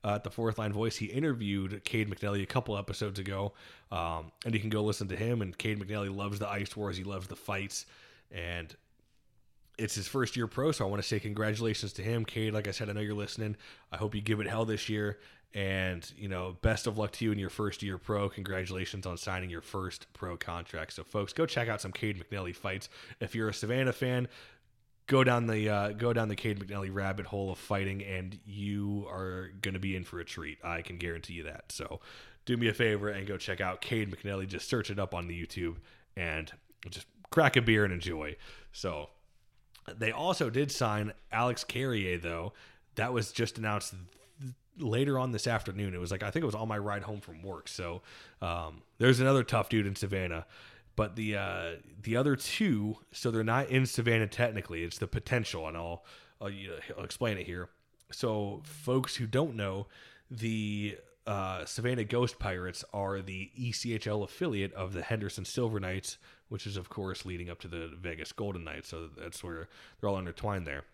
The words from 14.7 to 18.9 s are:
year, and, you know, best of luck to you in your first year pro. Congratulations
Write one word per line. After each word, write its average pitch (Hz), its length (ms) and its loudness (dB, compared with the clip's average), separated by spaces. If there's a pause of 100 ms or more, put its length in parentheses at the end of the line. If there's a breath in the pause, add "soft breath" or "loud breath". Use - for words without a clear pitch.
year, 104 300 0 (340 loud breath)
and, 95 640 0
you 101 120 -6
know, 90 320 -4
best 110 260 4
of 107 100 0
luck 104 160 0
to - 120 0
you 110 60 6
in 101 80 2
your 92 100 0
first 104 340 -2
year 95 140 -2
pro. 101 320 0
Congratulations 92 760 -4